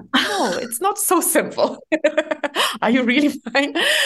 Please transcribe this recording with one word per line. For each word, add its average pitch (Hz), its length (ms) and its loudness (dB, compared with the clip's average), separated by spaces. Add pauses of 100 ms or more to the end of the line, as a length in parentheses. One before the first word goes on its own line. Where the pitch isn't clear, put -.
(140)
No, 294 460 0
<laughs> - 60 -6
it's - 220 -8
not 403 100 0
so 339 240 2
simple. - 480 0 (560)
<laughs> - 560 -4
Are 220 140 2
you 254 80 4
really 247 260 2
fine? 277 420 -2 (340)